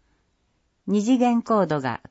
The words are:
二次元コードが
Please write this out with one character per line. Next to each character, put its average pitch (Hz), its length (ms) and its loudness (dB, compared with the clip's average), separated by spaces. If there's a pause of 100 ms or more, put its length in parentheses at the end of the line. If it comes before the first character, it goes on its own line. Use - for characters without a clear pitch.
(840)
二 202 160 0
次 240 160 2
元 233 240 2
コ 220 200 0
ー 180 40 2
ド 151 160 -2
が 127 300 -6